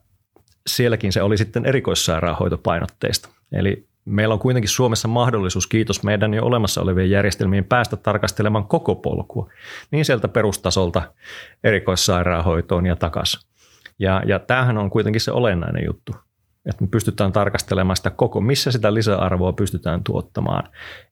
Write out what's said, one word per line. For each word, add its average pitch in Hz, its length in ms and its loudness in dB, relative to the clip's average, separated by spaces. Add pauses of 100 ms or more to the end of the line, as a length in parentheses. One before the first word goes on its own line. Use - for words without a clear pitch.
(680)
sielläkin 110 460 0
se 95 100 0
oli 104 160 2
sitten 113 280 -2
erikoissairaanhoitopainotteista. 87 1600 -2 (240)
Eli 95 340 -2 (180)
meillä 107 300 0
on 104 40 2
kuitenkin 123 300 0
Suomessa 117 400 0
mahdollisuus, 113 580 0
kiitos 107 360 0
meidän 104 320 2
jo 110 100 0
olemassa 113 380 0
olevien 92 280 2
järjestelmien, 98 540 2
päästä 120 320 2
tarkastelemaan 107 680 0
koko - 280 0
polkua, - 560 -6 (400)
niin 147 140 0
sieltä 110 240 0
perustasolta 95 760 0 (600)
erikoissairaanhoitoon 90 1200 2
ja 87 100 2
takas. - 500 -4 (520)
Ja, 95 280 2
ja 98 120 2
tämähän 123 400 0
on 101 120 -2
kuitenkin 107 300 0
se - 120 -4
olennainen 87 520 0
juttu, - 280 -6 (520)
että - 200 -4
me 95 40 0
pystytään 98 440 0
tarkastelemaan 95 640 0
sitä - 140 -2
koko, 110 300 0
missä 131 300 0
sitä 110 240 2
lisäarvoa 92 580 0
pystytään 87 520 -2
tuottamaan - 640 -4 (440)